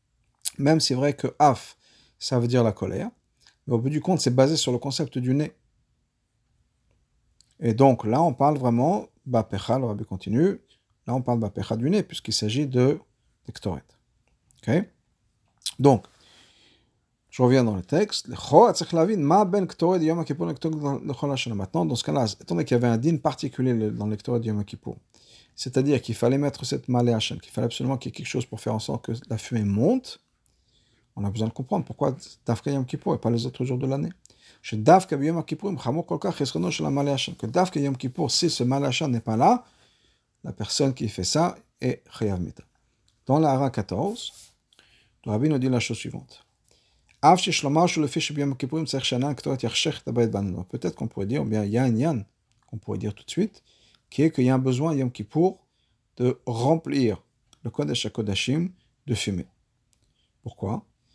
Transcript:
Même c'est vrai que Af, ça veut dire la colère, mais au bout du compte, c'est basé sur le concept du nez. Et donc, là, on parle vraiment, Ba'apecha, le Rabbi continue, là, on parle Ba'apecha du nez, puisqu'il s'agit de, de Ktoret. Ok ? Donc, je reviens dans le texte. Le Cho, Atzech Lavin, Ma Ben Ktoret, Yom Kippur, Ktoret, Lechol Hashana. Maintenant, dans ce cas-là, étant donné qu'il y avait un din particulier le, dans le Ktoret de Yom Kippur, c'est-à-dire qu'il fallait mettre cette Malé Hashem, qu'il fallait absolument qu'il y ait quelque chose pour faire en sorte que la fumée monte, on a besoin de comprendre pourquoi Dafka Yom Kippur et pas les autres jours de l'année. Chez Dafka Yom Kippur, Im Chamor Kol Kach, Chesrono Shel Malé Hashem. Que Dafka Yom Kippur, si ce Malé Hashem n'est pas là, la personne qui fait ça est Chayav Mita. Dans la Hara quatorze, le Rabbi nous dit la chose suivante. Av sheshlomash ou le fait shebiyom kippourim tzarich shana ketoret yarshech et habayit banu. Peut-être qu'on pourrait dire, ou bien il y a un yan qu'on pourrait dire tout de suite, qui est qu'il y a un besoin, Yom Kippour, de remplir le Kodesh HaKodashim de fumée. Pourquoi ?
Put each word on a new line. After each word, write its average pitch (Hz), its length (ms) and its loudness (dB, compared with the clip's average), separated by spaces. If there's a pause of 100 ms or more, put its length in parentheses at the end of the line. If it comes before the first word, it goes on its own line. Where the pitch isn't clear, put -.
(580)
Même 151 220 6
c'est - 140 0
vrai 139 200 2
que - 240 -4
Af, 143 380 4 (420)
ça - 200 -2
veut 120 80 2
dire 123 160 4
la 110 100 4
colère, 131 380 -4 (560)
mais 123 80 -2
au 113 40 2
bout 120 100 0
du 151 120 -2
compte, 175 200 0
c'est 127 140 0
basé 139 220 4
sur - 140 -2
le 123 80 0
concept 135 400 -6
du 127 160 0
nez. 147 180 -2 (2000)
Et 120 160 0
donc, 131 300 6
là, 120 180 2
on 165 120 2
parle 143 240 2
vraiment, 131 480 2 (180)
Ba'apecha, 113 540 0
le 131 80 -2
Rabbi 107 180 -6
continue, 117 560 -2 (460)
là, 120 80 -4
on 131 80 -2
parle 120 180 0
Ba'apecha 104 360 -4
du 120 120 -2
nez, 196 140 2
puisqu'il - 320 -8
s'agit 120 320 -2
de, 127 340 2 (460)
de - 60 -14
Ktoret. 82 300 -8 (800)
Ok ? 208 220 2 (920)
Donc, 131 260 6 (1200)
je - 140 -2
reviens 127 220 6
dans 107 120 0
le 90 60 -6
texte. 185 460 -2
Le 123 60 -10
Cho, 160 300 8
Atzech 185 280 2
Lavin, 175 260 2
Ma 165 260 4
Ben 185 220 0
Ktoret, 175 360 0
Yom 160 220 0
Kippur, 160 300 -4
Ktoret, 147 500 -4
Lechol 143 280 -4
Hashana. 123 220 -4
Maintenant, 104 300 -2
dans 147 120 -2
ce - 60 -4
cas-là, 147 220 0 (160)
étant - 140 -6
donné 170 100 0
qu'il 123 120 0
y - 20 4
avait 120 80 2
un 117 100 4
din 143 220 2
particulier 127 560 -2
le, 110 160 0
dans 104 160 -6
le 107 100 -2
Ktoret 120 240 -2
de 117 60 -4
Yom 104 180 -2
Kippur, - 320 -14 (580)
c'est-à-dire 135 460 0
qu'il 117 140 -6
fallait 127 240 2
mettre 143 260 -4
cette 131 240 -6
Malé 123 240 2
Hashem, 110 280 -2
qu'il - 120 -20
fallait 120 140 -2
absolument 127 320 -4
qu'il 127 100 -8
y 123 60 -10
ait - 20 -20
quelque - 100 -12
chose 127 200 -4
pour 120 120 -12
faire 113 160 -4
en 110 40 -2
sorte 123 260 -6
que - 80 -6 (160)
la 117 80 -4
fumée 113 280 -2
monte, 123 540 0 (960)
on 104 100 -6
a 101 60 0
besoin 110 180 -2
de 113 40 -6
comprendre 165 320 -4
pourquoi 143 320 -4 (300)
Dafka 117 240 -2
Yom 139 160 -2
Kippur 156 280 -2
et 117 40 -4
pas - 120 0
les 117 140 0
autres 127 220 -6
jours 127 120 -4
de 131 80 -4
l'année. 139 260 -2 (500)
Chez - 140 -8
Dafka 151 400 6
Yom 156 280 0
Kippur, - 260 -6
Im 165 80 -4
Chamor 143 280 -2
Kol 165 120 -4
Kach, 185 180 -4
Chesrono 160 340 -2
Shel 156 200 -4
Malé 143 200 0
Hashem. 135 260 -2
Que - 100 -8
Dafka 165 340 0
Yom 139 160 -2
Kippur, 127 340 -4
si - 200 0
ce - 140 -2
Malé 139 220 0
Hashem 135 240 -2
n'est 117 100 0
pas 110 160 -2
là, 196 280 4 (800)
la - 80 -10
personne 135 420 -2
qui 120 140 -4
fait 92 160 -6
ça 160 320 0 (240)
est 127 220 -4 (160)
Chayav 98 220 -2
Mita. - 240 -8 (640)
Dans 135 120 4
la 156 140 4
Hara 135 180 0
quatorze, 127 640 -6 (920)
le 107 80 -4
Rabbi 120 160 0
nous 151 100 2
dit 127 120 0
la 123 100 2
chose 110 160 -4
suivante. - 500 -14 (760)
Av 170 160 8
sheshlomash 160 580 2
ou 160 60 0
le 151 40 2
fait 147 140 -2
shebiyom 143 360 -2
kippourim 151 300 -4
tzarich 135 200 -4
shana 135 280 0
ketoret 139 280 -4
yarshech - 440 -2
et - 40 -6
habayit 117 200 2
banu. 95 380 -4
Peut-être - 260 -6
qu'on - 140 -8
pourrait - 180 -6
dire, 135 160 -2
ou 135 40 -4
bien 107 180 0
il 101 60 -4
y 110 80 0
a 131 60 2
un 120 120 2
yan 127 280 0 (420)
qu'on - 120 -14
pourrait - 200 -8
dire 107 160 -6
tout - 100 -20
de - 60 -18
suite, - 320 -4 (480)
qui - 120 0
est 156 80 4
qu'il 131 140 0
y 127 60 4
a 131 40 4
un 131 40 2
besoin, 131 360 0
Yom 131 160 -2
Kippour, 156 540 -2 (540)
de 123 280 0
remplir 131 760 0 (400)
le 107 80 -8
Kodesh 147 360 -4
HaKodashim 120 640 -2 (360)
de 117 80 0
fumée. 98 320 -4 (960)
Pourquoi ? 113 420 -6 (300)